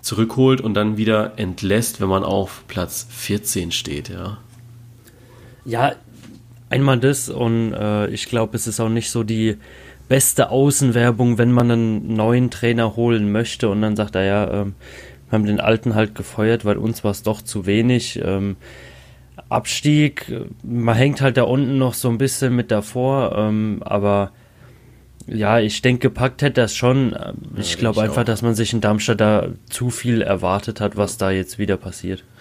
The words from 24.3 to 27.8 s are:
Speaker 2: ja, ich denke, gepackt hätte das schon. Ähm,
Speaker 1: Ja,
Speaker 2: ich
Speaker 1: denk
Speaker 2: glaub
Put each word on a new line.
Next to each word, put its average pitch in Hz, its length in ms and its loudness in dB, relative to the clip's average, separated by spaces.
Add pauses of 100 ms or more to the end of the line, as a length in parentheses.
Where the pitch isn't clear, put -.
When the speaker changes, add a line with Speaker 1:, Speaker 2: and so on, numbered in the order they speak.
Speaker 2:
ja, 110 340 2
ich 107 200 -2
denke, 123 300 2
gepackt 127 320 -2
hätte 139 180 2
das 110 160 0
schon. 127 380 2
Ähm, - 0 -
Speaker 1:
Ja, - 460 -10
Speaker 2:
ich 104 80 -4
Speaker 1:
denk - 100 -6
Speaker 2:
glaub 110 180 0